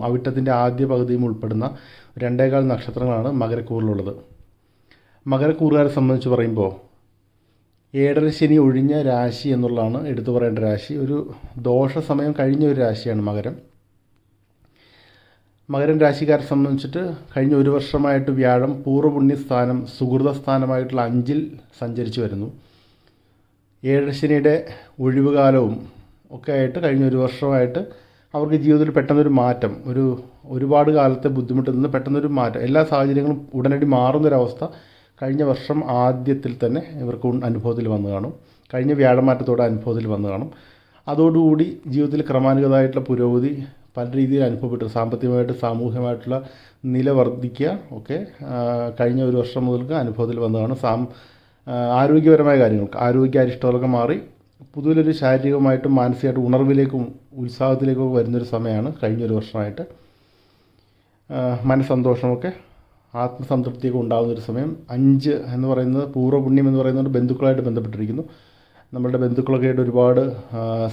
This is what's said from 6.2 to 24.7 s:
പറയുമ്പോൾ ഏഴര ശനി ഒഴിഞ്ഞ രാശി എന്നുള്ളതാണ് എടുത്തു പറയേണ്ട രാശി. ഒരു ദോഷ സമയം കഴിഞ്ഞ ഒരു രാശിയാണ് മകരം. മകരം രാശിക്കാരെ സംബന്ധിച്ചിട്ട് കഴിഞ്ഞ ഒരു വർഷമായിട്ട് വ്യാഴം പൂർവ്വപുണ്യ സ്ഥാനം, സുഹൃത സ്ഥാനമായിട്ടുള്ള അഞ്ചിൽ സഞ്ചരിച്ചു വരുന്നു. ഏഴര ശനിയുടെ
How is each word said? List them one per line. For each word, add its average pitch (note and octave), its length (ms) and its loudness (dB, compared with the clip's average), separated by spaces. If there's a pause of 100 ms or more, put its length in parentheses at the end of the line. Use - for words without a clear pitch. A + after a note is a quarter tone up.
പറയുമ്പോൾ A2 440 0 (1200)
ഏഴര C#3+ 340 2 (120)
ശനി D3+ 260 6
ഒഴിഞ്ഞ C3+ 300 4 (160)
രാശി A#2+ 380 -2
എന്നുള്ളതാണ് A#2+ 580 -2
എടുത്തു A#2+ 240 -4
പറയേണ്ട A#2 280 0
രാശി. G#2+ 360 -2 (100)
ഒരു C#3+ 120 -2 (520)
ദോഷ C3+ 280 2 (120)
സമയം D3 320 -2
കഴിഞ്ഞ C#3 300 2
ഒരു C3+ 140 0
രാശിയാണ് A2 360 -2
മകരം. G#2 340 -4 (2250)
മകരം D3 280 2
രാശിക്കാരെ C#3+ 480 4
സംബന്ധിച്ചിട്ട് C#3 640 -2 (240)
കഴിഞ്ഞ C#3 200 2
ഒരു C#3 200 4
വർഷമായിട്ട് C#3 560 0
വ്യാഴം C3 400 2 (120)
പൂർവ്വപുണ്യ C#3 520 2
സ്ഥാനം, B2+ 420 -2 (160)
സുഹൃത C3 460 0
സ്ഥാനമായിട്ടുള്ള C3 640 -2
അഞ്ചിൽ A#2+ 380 0 (400)
സഞ്ചരിച്ചു A#2 420 -6
വരുന്നു. G2+ 260 -6 (1400)
ഏഴര C#3 360 0
ശനിയുടെ D3+ 340 2 (520)